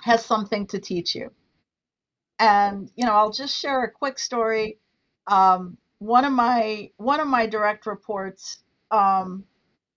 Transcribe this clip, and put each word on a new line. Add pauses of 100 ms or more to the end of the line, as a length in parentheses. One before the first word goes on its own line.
has
something
to
teach
you. (1080)
And,
you
know,
I'll
just
share
a
quick
story. (480)
Um, (220)
one
of
my,
one
of
my
direct
reports, (340)
um, (520)